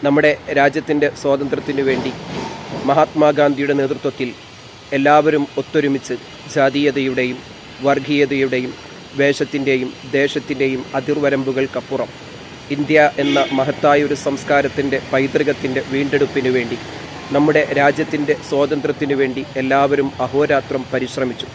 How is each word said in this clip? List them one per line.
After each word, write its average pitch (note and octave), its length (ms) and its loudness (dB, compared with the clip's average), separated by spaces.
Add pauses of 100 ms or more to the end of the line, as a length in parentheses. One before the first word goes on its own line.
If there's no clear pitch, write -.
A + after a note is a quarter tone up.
നമ്മുടെ D3+ 240 4 (280)
രാജ്യത്തിൻ്റെ D3 500 2 (140)
സ്വാതന്ത്ര്യത്തിനു C#3 640 0
വേണ്ടി B2+ 240 0 (760)
മഹാത്മാഗാന്ധിയുടെ D3 880 4
നേതൃത്വത്തിൽ C3+ 500 -2 (680)
എല്ലാവരും D3 460 6 (180)
ഒത്തൊരുമിച്ച് C#3 540 0 (380)
ജാതീയതയുടെയും C3+ 840 2 (480)
വർഗീയതയുടെയും C3+ 840 2 (480)
വേഷത്തിൻ്റെയും C#3 680 2 (260)
ദേശത്തിൻ്റെയും C3+ 680 0 (180)
അതിർവരമ്പുകൾക്കപ്പുറം C3+ 1080 -2 (680)
ഇന്ത്യ D3 240 4 (240)
എന്ന C#3 160 2 (200)
മഹത്തായ C#3+ 480 2
ഒരു C#3+ 180 -2
സംസ്കാരത്തിൻ്റെ C#3 760 0 (120)
പൈതൃകത്തിൻ്റെ C3+ 720 0 (100)
വീണ്ടെടുപ്പിനു C#3 640 0
വേണ്ടി, A#2 220 -2 (580)
നമ്മുടെ D3+ 280 4 (160)
രാജ്യത്തിൻ്റെ D3 560 2 (140)
സ്വാതന്ത്ര്യത്തിനു C#3+ 720 0
വേണ്ടി C3 220 -2 (200)
എല്ലാവരും C#3 460 2 (160)
അഹോരാത്രം C3+ 680 0
പരിശ്രമിച്ചു. B2+ 600 -4